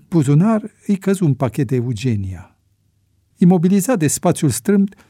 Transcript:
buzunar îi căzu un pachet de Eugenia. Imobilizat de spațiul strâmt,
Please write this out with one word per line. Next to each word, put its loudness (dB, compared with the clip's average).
buzunar 2
îi 0
căzu -2
un 2
pachet -4
de -2
Eugenia. -6
Imobilizat 2
de 0
spațiul -2
strâmt, 0